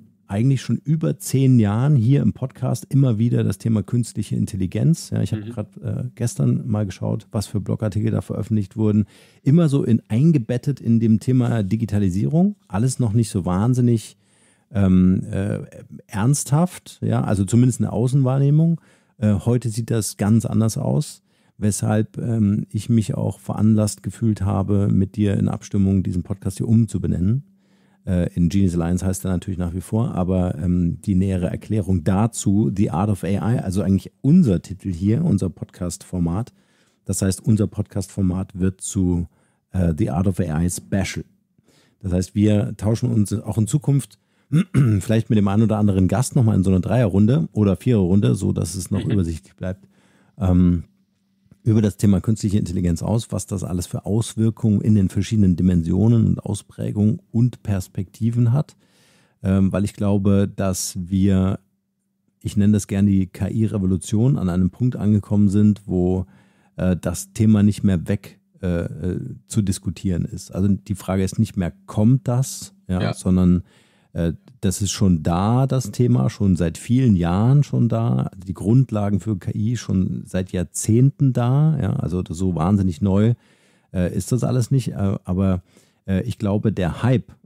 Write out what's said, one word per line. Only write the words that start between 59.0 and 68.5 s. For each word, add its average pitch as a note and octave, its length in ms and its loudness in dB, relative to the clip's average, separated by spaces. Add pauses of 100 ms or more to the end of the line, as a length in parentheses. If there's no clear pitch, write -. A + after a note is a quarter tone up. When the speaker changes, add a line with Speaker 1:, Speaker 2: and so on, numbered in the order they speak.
Speaker 1:
Ähm, F#2+ 300 2
weil F#2+ 120 0
ich G#2 100 -6
glaube, G2+ 600 2
dass - 420 -4
wir, F#2+ 640 0 (840)
ich - 160 -6
nenne G#2 180 4
das G#2 120 0
gern G2 200 0
die G2 200 2
K-I-Revolution, G#2 1120 -2
an F#2 100 -2
einem F2+ 220 0
Punkt B2 240 -2
angekommen G#2 540 2
sind, G#2 380 2
wo, F#2 400 0 (500)
äh, F2+ 200 0
das - 360 -8
Thema G#2+ 320 4
nicht G#2 180 2
mehr F#2 240 0
weg, - 320 -6 (240)